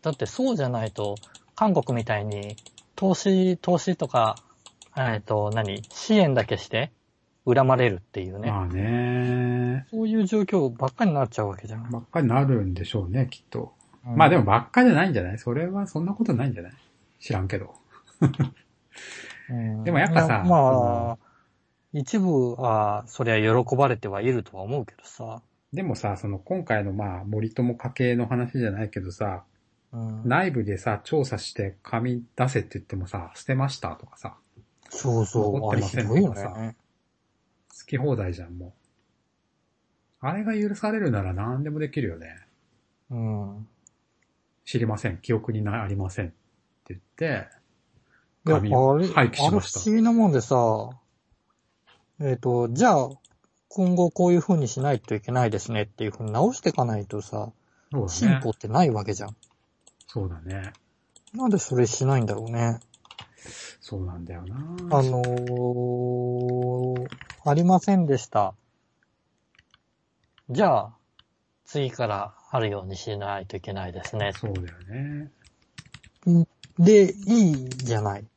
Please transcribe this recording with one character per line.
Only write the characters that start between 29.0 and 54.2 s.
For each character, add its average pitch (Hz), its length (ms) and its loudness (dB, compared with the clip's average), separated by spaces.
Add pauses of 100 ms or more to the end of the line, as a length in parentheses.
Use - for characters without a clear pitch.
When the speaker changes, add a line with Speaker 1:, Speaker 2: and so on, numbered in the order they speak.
Speaker 2:
ど 92 100 -10
さ、 92 320 -6 (500)
Speaker 1:
う 120 40 -10
ん。 110 280 -8
Speaker 2:
内 165 240 2
部 123 140 -2
で 98 160 -4
さ、 107 240 -2
調 151 220 0
査 - 120 -6
し - 160 -12
て 98 300 -6
紙 120 400 -4 (120)
出 131 140 2
せ 123 120 0
っ - 20 -6
て - 160 -12
言 - 20 -12
っ - 40 -20
て - 100 -12
も 92 100 -6
さ、 90 300 -12
捨 - 80 -18
て 135 100 -2
ま 135 160 0
し - 100 -10
た 80 180 -8
と - 100 -20
か - 100 -20
さ。 - 180 -16 (540)
Speaker 1:
そ 117 320 -2
う 104 60 2
そ 104 240 0
う。 - 20 0
Speaker 2:
残 104 160 -2
っ - 60 2
て 104 60 2
ま 101 60 -2
せ 120 140 -4
ん 107 60 -2
と 107 60 0
か - 20 2
さ。 - 0 -
Speaker 1:
あ - 0 -
れ 185 60 6
ひ 147 120 2
ど 98 80 -8
い - 20 -6
よ 92 100 -8 (160)
ね。 113 60 -16 (1000)
Speaker 2:
好 - 80 -20
き 139 120 -4
放 131 180 0
題 92 180 -4
じ 87 80 -10
ゃ 87 60 -16
ん、 87 100 -16
も 90 160 -16 (1500)
う。 131 40 -8
あ 151 80 -2
れ 208 100 -6
が 214 140 -2
許 208 180 -2
さ 214 160 -4
れ 226 80 -2
る 170 120 2
な 104 100 0
ら 95 120 -2
何 120 300 -4
で 151 60 -6
も 151 100 -6
で 151 100 -4
き 147 120 -4
る 110 60 -2
よ 82 100 -8
ね。 - 180 -20 (760)
Speaker 1:
う 123 40 -8
ん。 107 520 -6 (1000)
Speaker 2:
知 - 140 -4
り 117 60 0
ま 107 120 -2
せ 107 120 -4
ん。 90 100 -8
記 - 140 -2
憶 110 200 -2
に 107 80 -4
な-、 104 220 -4
あ 98 40 -6
り 101 80 -4
ま 95 140 -4
せ 98 140 -6
ん 85 40 -6
っ - 20 -10 (560)
て - 100 -16
言 - 20 -20
っ - 40 -20 (140)
て、 143 320 -4 (1000)
Speaker 1:
い - 20 0
や、 156 80 6
Speaker 2:
紙 101 180 2
を 135 240 6
廃 156 300 4
棄 - 60 -8
し - 60 0
ま - 0 -
し - 0 -
た。 - 0 -
Speaker 1:
あ 143 40 6
れ、 - 20 6
あ 165 40 4
れ 202 80 4
不 - 260 -6
思 214 100 4
議 226 60 4
な 233 120 4
も 226 160 6
ん - 20 4
で 127 100 4
さ、 113 480 2 (1300)
え 139 140 0
っ 123 40 -2
と、 120 320 0
じ 147 160 2
ゃ 202 120 6
あ、 127 120 0 (580)
今 180 280 0
後 175 140 4
こ 180 180 2